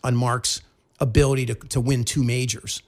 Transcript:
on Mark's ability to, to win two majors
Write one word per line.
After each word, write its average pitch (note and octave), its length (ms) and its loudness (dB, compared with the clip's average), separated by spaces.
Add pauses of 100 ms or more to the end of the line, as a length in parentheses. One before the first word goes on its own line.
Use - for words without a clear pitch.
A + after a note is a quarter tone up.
on B2 140 2
Mark's A#2+ 460 0 (360)
ability C3+ 480 2
to, B2+ 80 -4
to - 260 -4
win A#2+ 240 2
two C3 200 0
majors B2 640 -4